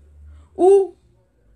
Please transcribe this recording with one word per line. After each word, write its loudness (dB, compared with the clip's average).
où 0